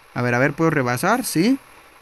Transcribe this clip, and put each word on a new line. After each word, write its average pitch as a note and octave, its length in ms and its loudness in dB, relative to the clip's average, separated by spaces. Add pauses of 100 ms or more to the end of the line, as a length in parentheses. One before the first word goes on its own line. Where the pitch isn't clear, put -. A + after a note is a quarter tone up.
(140)
A B2 80 -4
ver, B2 120 0
a A#2+ 40 0
ver, C#3+ 140 2
¿puedo E3 180 0
rebasar? D3+ 540 0
Sí. A3 340 0 (440)